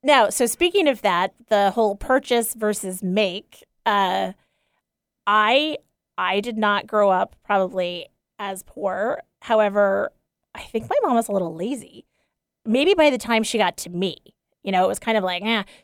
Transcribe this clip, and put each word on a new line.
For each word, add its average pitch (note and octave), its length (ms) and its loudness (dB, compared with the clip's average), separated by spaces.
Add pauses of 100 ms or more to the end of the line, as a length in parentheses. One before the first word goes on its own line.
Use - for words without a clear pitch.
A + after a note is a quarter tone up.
now, C4 260 4
so A#3+ 160 -2
speaking F4 420 0
of B3 140 -2
that, F#3 320 0 (140)
the G3+ 240 4
whole G#3 240 0
purchase A#3+ 580 0
versus G#3 480 -6
make, F#3+ 600 -4 (200)
uh, F#3+ 480 0 (920)
I, A3+ 520 2 (380)
I F#3+ 240 -2
did A3+ 160 -8
not G#3 300 0
grow G#3 240 2
up F#3 240 0 (100)
probably F3+ 640 -2 (300)
as G3 240 -10
poor. G3+ 580 -4 (220)
However, G3+ 680 2 (420)
I - 60 -16
think - 280 -8
my F#4 140 0
mom B3+ 140 2
was A3+ 120 0
a G#3 40 -4
little F3 220 -2
lazy. G3+ 520 -10 (580)
Maybe C#4 300 4
by D#4 160 6
the B3+ 80 -2
time A3+ 240 0
she A3 160 -2
got F#3 200 0
to F3 120 -12
me, F3 260 -4 (460)
you G3 80 -6
know, F#3 140 2
it F#3+ 40 2
was G3+ 120 -2
kind A3+ 180 0
of F#3 60 0
like, F3+ 200 -4
eh. A3 200 -2 (200)